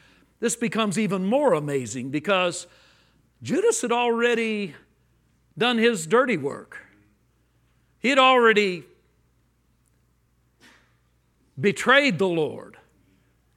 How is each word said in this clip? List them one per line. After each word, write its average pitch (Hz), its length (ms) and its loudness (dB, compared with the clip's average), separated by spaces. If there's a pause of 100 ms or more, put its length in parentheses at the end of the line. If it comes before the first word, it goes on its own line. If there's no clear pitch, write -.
(400)
this 226 160 -2
becomes 208 420 -4
even 190 260 -2
more 247 300 2
amazing 135 560 -4
because 175 560 -2 (760)
Judas 330 380 0
had 233 120 -4
already 233 800 -2 (840)
done 233 220 0
his 220 280 0
dirty 240 300 2
work. 131 480 -10 (1160)
He 220 80 0
had 277 100 4
already 220 680 4 (2750)
betrayed 208 600 2
the 190 100 0
Lord. 151 480 -6 (800)